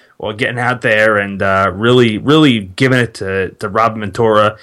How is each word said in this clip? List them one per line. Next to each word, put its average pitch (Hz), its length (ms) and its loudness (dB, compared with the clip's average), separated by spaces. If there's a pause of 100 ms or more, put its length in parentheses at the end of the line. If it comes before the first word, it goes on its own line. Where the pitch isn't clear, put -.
(180)
or 104 160 -8
getting 117 240 -6
out 120 240 -4
there 110 340 2
and, 101 240 -4
uh, 98 340 0
really, 117 440 2
really 139 420 2
giving 127 380 0
it 113 160 -2
to, 95 380 -6
to - 180 -10
Rob 110 280 0
Ventura 107 640 0